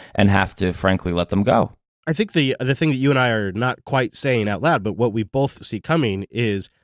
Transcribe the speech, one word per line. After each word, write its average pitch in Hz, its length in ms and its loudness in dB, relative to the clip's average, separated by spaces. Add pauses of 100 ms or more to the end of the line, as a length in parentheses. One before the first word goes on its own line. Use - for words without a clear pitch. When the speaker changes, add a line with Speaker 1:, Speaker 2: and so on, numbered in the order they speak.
(140)
Speaker 1:
and 101 160 4
have 98 260 2
to, 92 160 0
frankly, 92 400 0
let 87 160 0
them 101 160 2
go. 117 280 2 (340)
Speaker 2:
I 160 60 -2
think 208 200 -2
the, 139 260 0
the 131 160 0
thing 156 160 0
that 135 60 2
you 135 140 2
and 135 80 2
I 127 120 2
are 104 220 0
not 120 320 -4
quite 131 320 -2
saying 117 320 0
out 101 140 -2
loud, 147 200 2
but 98 120 -4
what 110 180 0
we 110 120 -2
both 135 400 -2
see 104 160 -8
coming 110 500 -2
is 104 380 -2 (160)